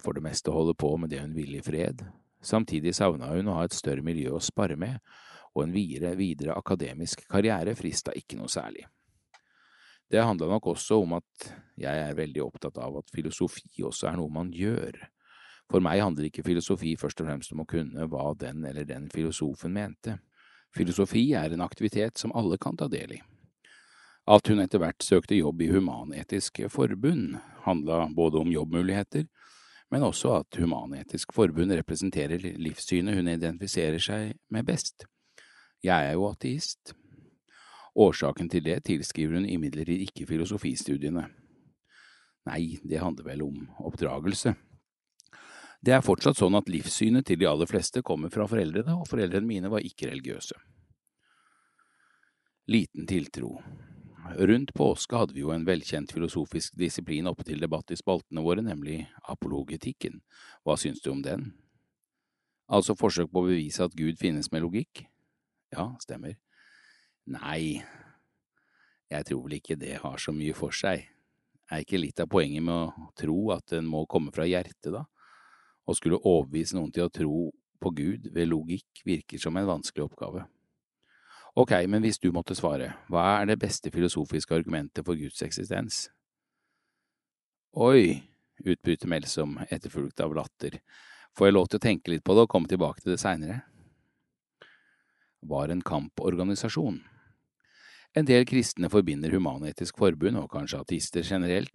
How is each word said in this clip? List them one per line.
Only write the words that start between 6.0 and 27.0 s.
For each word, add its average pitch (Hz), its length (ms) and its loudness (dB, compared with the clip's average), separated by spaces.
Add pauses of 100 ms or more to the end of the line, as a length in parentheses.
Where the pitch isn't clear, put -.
videre 80 380 -2
akademisk 82 720 -4
karriere 101 500 2
frista - 380 -6
ikke - 220 -12
noe - 120 -8
særlig. - 360 -8 (1200)
Det 110 120 6
handla 87 280 0
nok 98 220 0
også - 320 2
om 85 160 -2
at - 300 -16 (280)
jeg 73 240 -2
er 73 160 -4
veldig 78 240 -4
opptatt 64 400 -8
av 69 160 -8
at - 160 -12
filosofi - 720 -4
også - 240 -4
er 85 80 -4
noe 76 160 -6
man 87 200 -4
gjør. 101 420 -4 (720)
For 95 140 6
meg 92 180 4
handler 76 240 0
ikke 76 200 -8
filosofi 85 520 0
først 76 240 -6
og 78 60 -4
fremst 71 260 -8
om 78 80 -6
å 78 80 -10
kunne 78 400 -4
hva 73 240 -2
den 71 320 -8
eller 71 220 -8
den 69 260 -8
filosofen 80 600 -4
mente. 104 420 -6 (560)
Filosofi 98 540 2 (100)
er 80 160 -2
en 87 80 -2
aktivitet 107 560 -2
som 113 160 -6
alle 95 240 2
kan - 200 -6
ta 147 120 -2
del - 300 -8
i. - 0 - (1120)
At 104 200 10
hun 104 120 6
etter 92 200 2
hvert 80 200 -2
søkte 95 360 4
jobb 82 260 2
i 82 80 2
Human-Etisk 90 880 -2 (100)
Forbund, 117 680 0 (260)